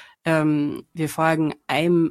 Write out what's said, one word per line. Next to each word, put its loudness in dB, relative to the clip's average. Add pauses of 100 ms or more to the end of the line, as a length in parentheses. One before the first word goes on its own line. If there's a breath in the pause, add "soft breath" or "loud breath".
(240 loud breath)
ähm, 0 (100)
wir -4
folgen 0 (140)
einem 2